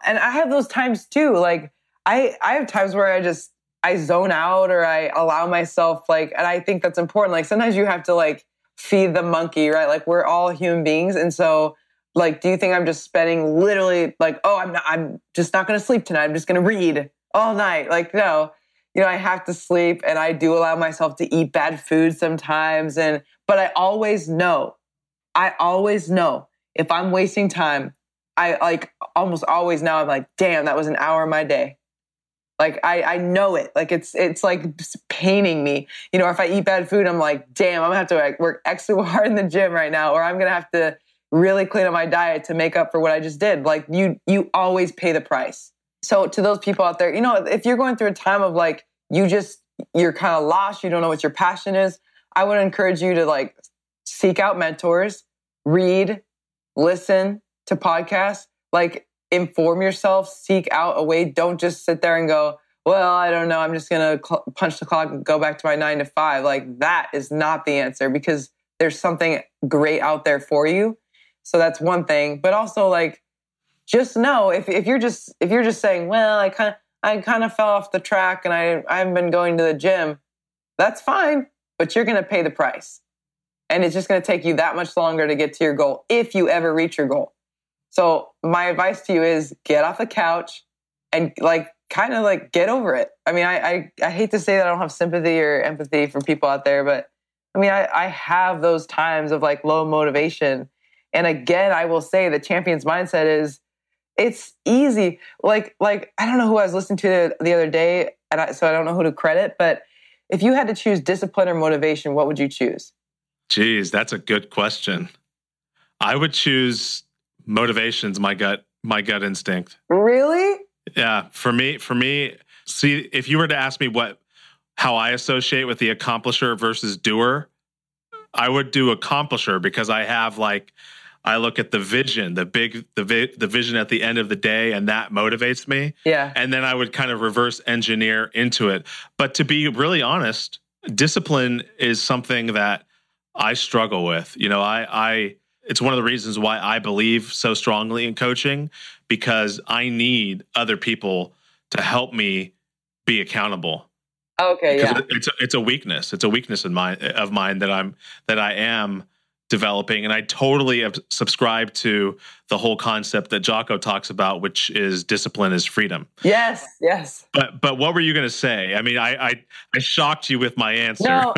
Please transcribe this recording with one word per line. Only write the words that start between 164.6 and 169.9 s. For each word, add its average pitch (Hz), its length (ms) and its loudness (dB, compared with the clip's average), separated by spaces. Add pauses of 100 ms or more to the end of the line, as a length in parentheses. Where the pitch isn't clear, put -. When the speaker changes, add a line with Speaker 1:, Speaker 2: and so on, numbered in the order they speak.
Speaker 2:
is 98 340 -2
discipline 101 480 -2
is 90 140 0
freedom. 92 420 -4 (160)
Speaker 1:
Yes, 226 420 0 (140)
yes. 165 540 -4
Speaker 2:
But, 131 260 -2
but 139 180 0
what 156 160 2
were 175 60 2
you 160 140 2
gonna 139 160 0
say? 101 460 -2
I 104 60 0
mean, 120 160 0
I, 120 180 0
I, 123 280 -2 (320)
I 127 40 0
shocked 151 500 0